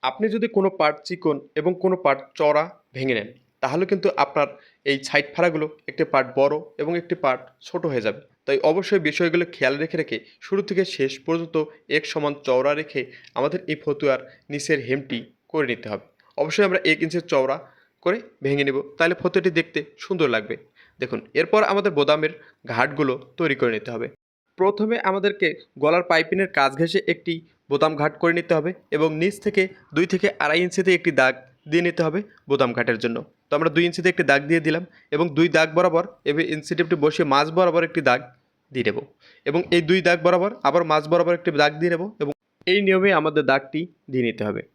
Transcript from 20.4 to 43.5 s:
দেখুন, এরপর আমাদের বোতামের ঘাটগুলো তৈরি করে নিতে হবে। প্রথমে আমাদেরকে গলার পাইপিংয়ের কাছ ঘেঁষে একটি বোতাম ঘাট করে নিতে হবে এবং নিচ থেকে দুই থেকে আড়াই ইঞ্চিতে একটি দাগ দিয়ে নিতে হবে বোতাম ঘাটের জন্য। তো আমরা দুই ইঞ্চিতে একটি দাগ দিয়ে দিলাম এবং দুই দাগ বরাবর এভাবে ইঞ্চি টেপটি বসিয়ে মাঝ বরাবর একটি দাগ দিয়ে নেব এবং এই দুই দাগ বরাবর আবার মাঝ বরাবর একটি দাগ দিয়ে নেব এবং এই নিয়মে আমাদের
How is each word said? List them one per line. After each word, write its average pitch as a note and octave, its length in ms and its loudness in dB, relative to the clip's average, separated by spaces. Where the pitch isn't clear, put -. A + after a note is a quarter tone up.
দেখুন, A#2+ 200 -6
এরপর F#3 200 4
আমাদের G3 260 0
বোতামের D3+ 340 2
ঘাটগুলো C#3 420 0
তৈরি D#3 240 0
করে A#2+ 160 2
নিতে G#2+ 180 -8
হবে। A#2+ 120 -6
প্রথমে G#3 380 0
আমাদেরকে F#3+ 380 0
গলার E3+ 280 4
পাইপিংয়ের F3 480 2
কাছ C#3 120 4
ঘেঁষে E3+ 200 2
একটি E3+ 220 -4
বোতাম D#3 300 2
ঘাট D3+ 120 0
করে E3+ 160 4
নিতে E3+ 200 -2
হবে D#3 120 -2
এবং D3+ 120 2
নিচ G3 140 0
থেকে G#3 180 0
দুই F3 160 2
থেকে F#3 140 0
আড়াই D3+ 220 2
ইঞ্চিতে F#3 340 0
একটি F3 120 0
দাগ C3 140 4
দিয়ে E3+ 180 2
নিতে E3+ 180 -2
হবে D#3+ 140 -2
বোতাম C3+ 280 2
ঘাটের A#2 280 0
জন্য। A#2 140 -2
তো - 100 -2
আমরা E3 160 2
দুই E3+ 140 4
ইঞ্চিতে E3+ 240 0
একটি F3 180 0
দাগ C#3 100 6
দিয়ে E3 160 2
দিলাম E3 180 -2
এবং D#3+ 120 2
দুই E3 200 4
দাগ D#3+ 200 4
বরাবর F3 280 2
এভাবে D3+ 160 0
ইঞ্চি D#3 240 -8
টেপটি E3+ 260 0
বসিয়ে D#3 300 2
মাঝ D3 120 4
বরাবর F3 320 2
একটি E3 200 -4
দাগ B2+ 120 2
দিয়ে B2+ 160 -2
নেব - 100 -2
এবং D3 140 0
এই E3+ 140 4
দুই F#3 180 4
দাগ F3 200 4
বরাবর F3+ 240 2
আবার E3 140 2
মাঝ D3+ 100 2
বরাবর F3 260 2
একটি F3 120 -2
দাগ D3 180 4
দিয়ে E3+ 140 0
নেব E3 80 -4
এবং C#3+ 100 -4
এই F#3 200 4
নিয়মে F#3+ 240 4
আমাদের D3+ 300 0